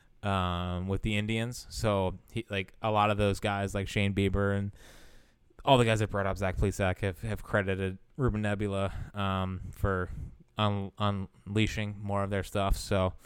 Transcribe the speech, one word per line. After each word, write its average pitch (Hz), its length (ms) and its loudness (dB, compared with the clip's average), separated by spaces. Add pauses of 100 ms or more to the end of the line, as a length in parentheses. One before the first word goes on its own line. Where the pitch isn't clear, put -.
(220)
um, 90 680 -2
with 98 140 -2
the 107 160 0
Indians. 113 520 -2
So 98 500 0 (120)
he, 117 180 -6
like, 98 240 -4 (100)
a 110 80 0
lot 104 180 6
of 101 80 2
those 101 220 2
guys, 101 360 -2
like 98 120 -2
Shane 101 260 0
Bieber 98 440 2
and 101 140 -2 (960)
all 139 140 10
the 120 60 6
guys 110 140 4
that 104 120 0
brought 98 160 0
up 95 100 -2
Zach 95 200 0
Plesac 95 420 2
have, 95 220 -4
have 107 220 -6
credited 95 540 0 (180)
Ruben 107 280 0
Nebula, 98 500 -2 (200)
um, 95 460 -2 (120)
for 92 380 0 (480)
un-, 101 420 0
unleashing 104 1000 -2
more 101 220 -2
of 98 60 -4
their 98 140 -2
stuff. 98 340 0
So 92 340 0 (140)